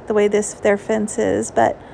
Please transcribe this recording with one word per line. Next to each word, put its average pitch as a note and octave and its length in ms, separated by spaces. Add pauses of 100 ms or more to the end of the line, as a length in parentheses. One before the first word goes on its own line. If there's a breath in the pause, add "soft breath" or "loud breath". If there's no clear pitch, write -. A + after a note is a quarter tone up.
the A3 60
way G#3 160
this, G#3 240
their G3+ 240
fence G#3+ 400
is, G#3 340
but A3+ 260 (160 loud breath)